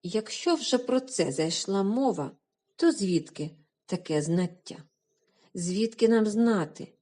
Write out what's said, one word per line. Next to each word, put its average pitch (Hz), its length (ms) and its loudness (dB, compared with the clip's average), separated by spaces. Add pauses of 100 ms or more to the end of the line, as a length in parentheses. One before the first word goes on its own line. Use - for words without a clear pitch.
Якщо 214 520 -2
вже - 220 0
про 254 220 0
це 165 320 -2
зайшла 165 520 -2
мова, 208 480 0 (440)
то 330 160 4
звідки 170 600 -2 (340)
таке 151 360 -2
знаття? 170 640 -4 (720)
Звідки 202 540 0
нам 226 180 6
знати 208 760 0